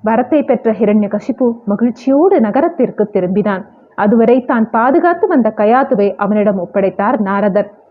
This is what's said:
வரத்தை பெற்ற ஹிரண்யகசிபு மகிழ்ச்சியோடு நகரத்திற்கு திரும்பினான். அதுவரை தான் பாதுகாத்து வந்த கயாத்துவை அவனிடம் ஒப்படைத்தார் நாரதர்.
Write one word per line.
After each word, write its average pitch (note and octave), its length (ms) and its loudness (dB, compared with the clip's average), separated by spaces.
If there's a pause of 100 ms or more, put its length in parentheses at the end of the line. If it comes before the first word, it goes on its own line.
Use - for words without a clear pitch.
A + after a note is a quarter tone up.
வரத்தை A#3+ 380 0
பெற்ற A#3 300 0
ஹிரண்யகசிபு G#3 760 -2 (180)
மகிழ்ச்சியோடு C4+ 720 0
நகரத்திற்கு A#3 680 0
திரும்பினான். F#3+ 560 -2 (340)
அதுவரை A3+ 460 4
தான் A#3 260 0
பாதுகாத்து E4+ 580 2
வந்த B3 260 2
கயாத்துவை A3 540 2 (100)
அவனிடம் G3+ 440 0
ஒப்படைத்தார் G3 600 -2
நாரதர். G3+ 480 -2 (220)